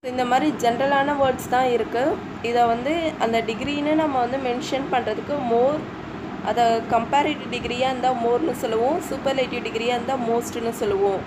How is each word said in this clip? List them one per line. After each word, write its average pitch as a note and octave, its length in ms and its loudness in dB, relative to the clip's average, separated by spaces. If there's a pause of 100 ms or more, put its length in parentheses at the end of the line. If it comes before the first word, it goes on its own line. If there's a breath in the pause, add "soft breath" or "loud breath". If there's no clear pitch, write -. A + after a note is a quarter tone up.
(120)
இந்த B3+ 180 0
மாதிரி C4 180 4 (140)
ஜென்ரலான C#4 600 2
வேர்ட்ஸ் C4 340 0
தான் B3+ 180 4
இருக்கு. A#3 300 0 (460)
இதை A#3+ 120 4 (100)
வந்து B3 220 0 (300)
அந்த A3+ 160 2 (100)
டிகிரின்னு C#4+ 440 0 (100)
நம்ம C#4+ 200 0
வந்து C4 220 -2
மென்ஷன் B3+ 480 -2
பண்றதுக்கு A3+ 420 -2 (140)
more, B3 260 4 (760)
அதை A#3 140 4 (300)
கம்பேரிட்டிவ் C#4 640 0
டிகிரியா B3 340 -2
இருந்தா B3+ 200 0 (120)
மோர்னு A#3+ 400 2
சொல்லுவோம், A#3+ 340 2 (140)
சூப்பர்லேட்டிவ் B3+ 560 -2
டிகிரியா A#3 320 -2
இருந்தா A#3+ 180 -2 (120)
மோஸ்ட்னு A#3 520 -2
சொல்லுவோம். G3 460 2